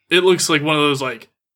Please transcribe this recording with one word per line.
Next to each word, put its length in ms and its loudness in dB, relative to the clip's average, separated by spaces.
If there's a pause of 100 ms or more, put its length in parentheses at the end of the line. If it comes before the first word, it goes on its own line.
it 140 2
looks 260 2
like 140 0
one 120 0
of 60 0
those, 200 -2
like, 280 -10 (260)